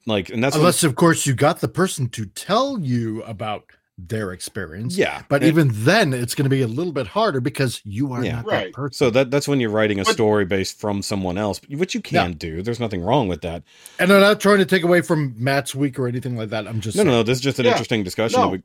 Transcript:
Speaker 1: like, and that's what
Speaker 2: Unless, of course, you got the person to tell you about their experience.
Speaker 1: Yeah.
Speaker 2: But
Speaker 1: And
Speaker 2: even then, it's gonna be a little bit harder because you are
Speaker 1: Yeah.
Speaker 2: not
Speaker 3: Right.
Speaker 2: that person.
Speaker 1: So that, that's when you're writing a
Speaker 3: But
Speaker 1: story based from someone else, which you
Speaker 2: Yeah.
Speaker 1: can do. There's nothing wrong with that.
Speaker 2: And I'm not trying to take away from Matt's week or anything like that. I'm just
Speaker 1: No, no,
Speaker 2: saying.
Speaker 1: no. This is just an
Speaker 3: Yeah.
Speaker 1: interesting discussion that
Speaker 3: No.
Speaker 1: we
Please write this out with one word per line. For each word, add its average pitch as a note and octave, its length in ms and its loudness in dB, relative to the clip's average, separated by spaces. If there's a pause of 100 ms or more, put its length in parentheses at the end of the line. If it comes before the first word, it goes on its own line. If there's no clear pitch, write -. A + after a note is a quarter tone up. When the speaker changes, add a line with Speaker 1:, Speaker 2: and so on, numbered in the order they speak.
Speaker 1:
like, G#2 240 -2
and A2+ 120 -2
that's C#3 120 0
what D3+ 60 2
Speaker 2:
Unless, E3+ 240 4
of C#3 100 2
course, E3 320 2
you C#3 80 2
got C#3+ 260 2
the - 80 0
person D#3+ 420 -2
to G#2+ 160 -8
tell B3+ 520 -2
you A#2 460 -2
about G#2+ 400 -8 (360)
their G2 320 -6
experience. G2 640 -8
Speaker 1:
Yeah. D2 320 -2
Speaker 2:
But C#3+ 140 2
Speaker 1:
And D#3 60 4
Speaker 2:
even D#3 240 4
then, C#3+ 420 2
it's B2 220 -6
gonna C#3 120 0
be C3 140 2
a A#2 60 0
little D#3 240 -4
bit C3 160 -4
harder G3 320 0
because B2 440 -2
you B2 280 -4
are B2 120 -2
Speaker 1:
Yeah. A2 120 -2
Speaker 2:
not A#2+ 100 -8
Speaker 3:
Right. F#3+ 200 -2
Speaker 2:
that - 80 -14
person. C3+ 200 -8
Speaker 1:
So C3 160 2
that, B2 220 2
that's C#3+ 160 0
when C#3+ 100 2
you're A#2 120 0
writing G#2 280 2
a G2 60 0
Speaker 3:
But - 80 2
Speaker 1:
story G#2+ 320 2
based F#2+ 340 -2
from G2+ 240 -2
someone F#2 340 -4
else, G2+ 320 -2
which D#3 280 -4
you G#3 120 -6
Speaker 2:
Yeah. - 160 2
Speaker 1:
can F2 100 -4
do. D#2+ 280 -8
There's A#2 160 -4
nothing G#2 240 -4
wrong A#2 240 2
with F2 140 -2
that. E2+ 240 -8 (340)
Speaker 2:
And F#3 140 4
I'm G3 80 8
not G#3 200 4
trying G3+ 180 4
to F#3 80 2
take F#3 180 2
away F3 160 4
from D3+ 360 0
Matt's C3+ 380 -2
week C3+ 240 -2
or C3 80 -2
anything B2 300 -4
like A2 140 -6
that. G#2+ 180 -4
I'm A2 120 -4
just G2+ 160 -6
Speaker 1:
No, G3+ 60 4
no, G3 80 4
Speaker 2:
saying. A#2+ 80 6
Speaker 1:
no. A2+ 60 4
This B2+ 140 2
is B2 40 -8
just C3+ 160 0
an B2+ 60 0
Speaker 3:
Yeah. A#2 80 6
Speaker 1:
interesting A2+ 320 0
discussion A2 360 0
that - 60 4
Speaker 3:
No. F#2 60 -2
Speaker 1:
we F#2 120 -6